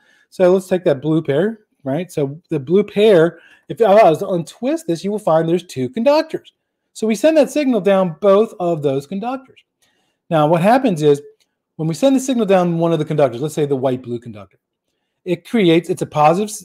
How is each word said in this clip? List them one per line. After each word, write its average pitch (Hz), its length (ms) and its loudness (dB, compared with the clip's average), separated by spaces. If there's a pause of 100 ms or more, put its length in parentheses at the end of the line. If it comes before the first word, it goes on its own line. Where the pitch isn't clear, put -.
(300)
So 180 240 2
let's 190 140 -2
take 180 160 -2
that 139 180 0
blue 156 220 -2
pair, 175 380 -2 (220)
right? 151 280 -6
So 147 280 -6 (100)
the 156 100 -4
blue 165 240 0
pair, 202 560 2 (300)
if 156 120 -4
I 214 220 6
was 196 160 4
to 196 80 -8
untwist 233 580 -6
this, 165 180 -6
you 196 60 -6
will 208 80 -6
find 165 320 0
there's 175 160 -2
two 127 240 -8
conductors. 294 640 -2 (400)
So - 140 -6
we 220 80 0
send 320 220 2
that 285 120 4
signal 262 320 -2
down 185 400 0
both 208 380 2
of 170 240 -2
those 139 240 -2
conductors. 240 560 -12 (680)
Now, 151 180 2
what 165 140 2
happens 214 400 2
is 143 220 2 (540)
when 160 100 -6
we 160 80 -4
send 269 200 2
the 254 40 2
signal 240 260 -2
down 180 320 2
one 165 160 0
of 160 60 0
the 151 60 -4
conductors, 139 360 -2
let's 151 140 -6
say 151 100 -2
the 143 100 -2
white-blue 123 440 -4
conductor, 101 400 -20 (640)
it 170 240 -6
creates, 175 400 2
it's 175 140 -6
a - 60 -6
positive, 170 580 0